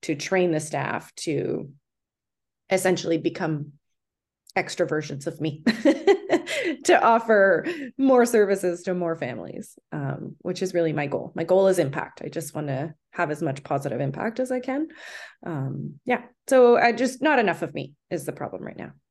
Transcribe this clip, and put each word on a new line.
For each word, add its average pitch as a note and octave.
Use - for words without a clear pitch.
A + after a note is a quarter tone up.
to D#3
train F3+
the D#3
staff C#3
to C#3+
essentially F#3
become D#3+
extra F3+
versions D3
of E3
me D#3
<laughs> E4+
to F4
offer A3+
more C4
services G3
to F#3
more E3+
families, A#2+
um, C#3+
which F3
is F#3
really E3
my D3
goal. -
My E3+
goal F#3+
is F#3
impact. C#3
I -
just -
wanna D3
have E3+
as D3+
much C#3
positive C#3
impact C#3+
as B3+
I B3+
can. C#4
Um, C#3
yeah. A#3+
So B3
I A#3+
just, B3
not D4
enough F3+
of D3
me C#3+
is D#3+
the C#3+
problem C3
right -
now. -